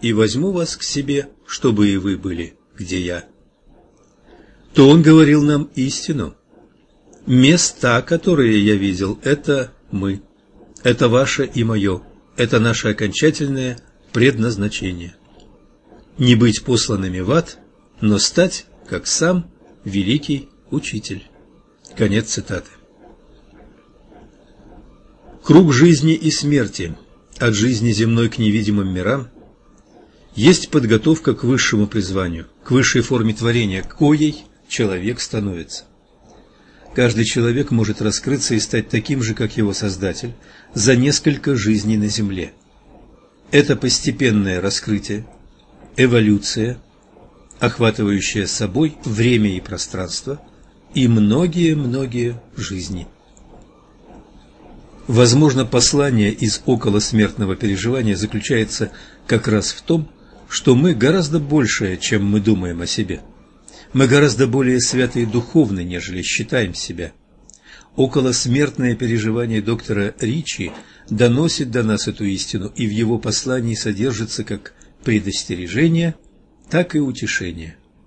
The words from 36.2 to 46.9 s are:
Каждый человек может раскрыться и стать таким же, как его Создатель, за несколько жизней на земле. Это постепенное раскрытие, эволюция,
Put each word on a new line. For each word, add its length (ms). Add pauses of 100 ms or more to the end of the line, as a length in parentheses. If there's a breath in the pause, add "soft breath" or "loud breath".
Каждый 300
человек 460
может 320
раскрыться 500
и 60
стать 280
таким 360
же, 100
как 240
его 160
Создатель, 640 (400 loud breath)
за 200
несколько 600
жизней 420
на 100
земле. 460 (960)
Это 260
постепенное 880
раскрытие, 640 (720)
эволюция, 800 (800)